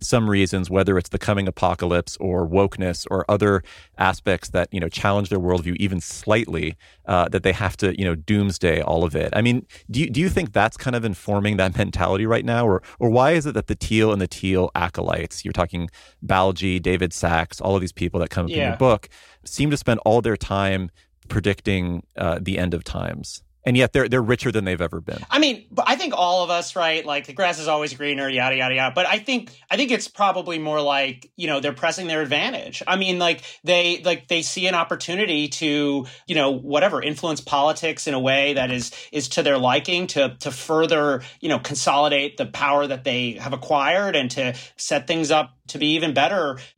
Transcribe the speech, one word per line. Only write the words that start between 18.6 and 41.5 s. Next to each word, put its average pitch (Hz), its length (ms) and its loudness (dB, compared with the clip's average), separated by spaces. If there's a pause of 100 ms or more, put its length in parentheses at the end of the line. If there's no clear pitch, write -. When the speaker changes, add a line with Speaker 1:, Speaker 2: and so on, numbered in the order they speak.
Speaker 2:
Yeah. - 80 -2
Speaker 1:
book, 127 320 4 (380)
seem 147 260 -2
to 143 60 0
spend 117 240 0
all 113 200 4
their 107 160 0
time 95 540 -2 (360)
predicting, 95 760 -2 (140)
uh, 85 240 -2
the 92 160 -2
end 87 160 0
of 82 100 -4
times? - 580 -8 (220)
And 123 140 2
yet 127 160 4
they're, 127 160 2
they're 123 140 2
richer 120 280 0
than 101 140 0
they've 92 160 -2
ever 85 200 -4
been. - 180 -10 (100)
Speaker 2:
I 269 80 0
mean, 269 320 0
but 233 180 -2
I 247 80 2
think 320 220 -4
all 180 260 2
of 170 60 -2
us, 175 260 -4
right? 160 300 0
Like, 143 220 -4
the 143 60 -16
grass 175 260 -2
is 151 80 -6
always 151 260 0
greener, 139 340 -4
yada, 131 280 0
yada, 127 180 0
yada. 131 220 0
But 180 100 2
I 208 140 0
think, 240 320 -4 (180)
I 196 80 0
think 247 140 0
it's - 160 -2
probably 180 500 -2
more 151 240 -2
like, 139 540 -2
you 175 100 -8
know, 147 140 -2
they're 143 120 -2
pressing 165 360 -4
their 156 160 -2
advantage. 160 640 -4
I 185 80 0
mean, 185 240 -2
like, 170 240 0 (200)
they, 175 400 2
like, 165 260 -2
they 165 120 0
see - 240 -4
an 185 80 0
opportunity 165 760 -2
to, 143 600 -2 (180)
you 170 100 -4
know, 139 140 2
whatever, 143 540 0
influence 151 360 -4
politics 156 680 0
in 143 80 -2
a 131 40 -2
way 139 340 2
that 127 180 0
is, 123 200 -6 (200)
is 135 180 -4
to 165 140 0
their 139 160 2
liking, 147 480 2
to, 139 320 0
to 147 100 -8
further, 147 720 2 (180)
you 165 80 -6
know, 143 120 0